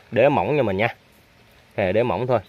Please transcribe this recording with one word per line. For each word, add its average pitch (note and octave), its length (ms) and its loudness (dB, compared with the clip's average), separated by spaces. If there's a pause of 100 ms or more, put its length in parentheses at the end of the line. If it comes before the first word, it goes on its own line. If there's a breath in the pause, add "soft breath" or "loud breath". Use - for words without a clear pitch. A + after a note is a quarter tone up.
(100)
đế B2 180 4
mỏng B2 280 0
nhà C#3+ 60 0
mình G2 140 -2
nha. A2 120 0 (880)
Đây, F#2+ 160 0
đế G#2+ 100 2
mỏng A#2 240 -2
thôi. A#2+ 220 0